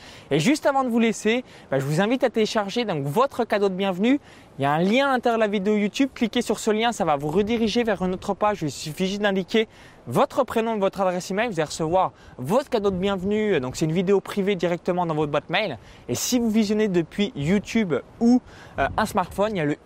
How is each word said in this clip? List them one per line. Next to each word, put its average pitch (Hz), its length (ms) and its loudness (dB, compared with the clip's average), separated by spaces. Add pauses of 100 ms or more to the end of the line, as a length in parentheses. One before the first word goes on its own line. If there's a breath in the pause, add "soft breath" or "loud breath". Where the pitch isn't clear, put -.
(300 loud breath)
Et 139 80 2
juste 240 280 2
avant 269 180 2
de 254 40 -2
vous 233 120 2
laisser, 226 440 0 (280 loud breath)
bah, 135 80 2
je 135 40 -2
vous 151 160 0
invite 233 220 0
à 254 80 2
télécharger 220 540 -2
donc 170 180 -2
votre 220 420 0
cadeau 202 240 0
de 185 60 -4
bienvenue. 196 460 0 (380 loud breath)
Il 131 40 -4
y 139 40 2
a 143 60 2
un 156 60 2
lien 226 300 2
à 269 40 2
l'intérieur 240 260 2
de 226 60 2
la 208 60 2
vidéo 202 260 0
YouTube. 208 380 0
Cliquez 240 280 0
sur 220 180 -2
ce 226 100 0
lien, 220 220 2
ça 202 120 -4
va 151 120 2
vous 143 120 -2
rediriger 214 540 0
vers 202 200 -2
une 185 120 0
autre 190 200 -4
page. 208 280 -2
Il 151 80 -2
suffit 156 360 -6
juste 202 160 -4
d'indiquer 202 460 0 (380 loud breath)
votre 220 380 0
prénom, 226 340 -2
votre 190 220 0
adresse 185 300 -2
email. 214 180 -2
Vous 165 120 -4
allez 156 40 0
recevoir 165 480 0 (240 loud breath)
votre 185 320 0
cadeau 202 220 0
de 185 60 -2
bienvenue. 196 640 0
Donc, 127 160 -6
c'est - 80 -2
une 156 80 0
vidéo 190 280 2
privée 196 360 -2
directement 175 480 -2
dans 165 100 -2
votre 151 160 0
boîte 147 200 -2
mail. 175 280 -2 (300 loud breath)
Et 123 60 -2
si - 240 0
vous 233 120 0
visionnez 214 380 2
depuis 180 480 -2
YouTube 180 580 0 (240)
ou, 240 220 4 (380 loud breath)
euh, 139 180 2
un 214 100 2
smartphone, 202 480 -2
il 190 40 -4
y - 20 0
a 151 40 0
le 147 220 0